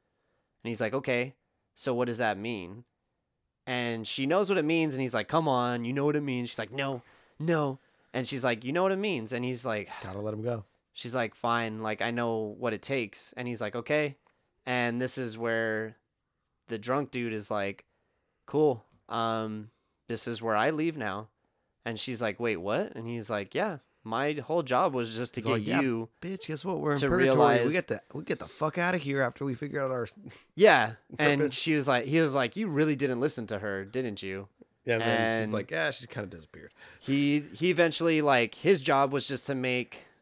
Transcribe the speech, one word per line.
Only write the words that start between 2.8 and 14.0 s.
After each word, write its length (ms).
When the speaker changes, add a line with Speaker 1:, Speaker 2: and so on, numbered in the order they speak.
Speaker 1:
And 420
she 180
knows 240
what 80
it 80
means, 280
and 80
he's 120
like, 160
"Come 180
on, 380
you 80
know 120
what 120
it 60
means." 260
She's 100
like, 120
"No, 300
no." 400
And 140
she's 160
like, 220
"You 80
know 100
what 80
it 60
means." 360
And 120
he's 200
like, 240
Speaker 2:
Gotta 160
let 140
him 80
go. 240
Speaker 1:
she's 240
like, 180
"Fine, 480
like, 200
I 100
know 480
what 140
it 80
takes." 560
And 100
he's 140
like, 140
"Okay." 420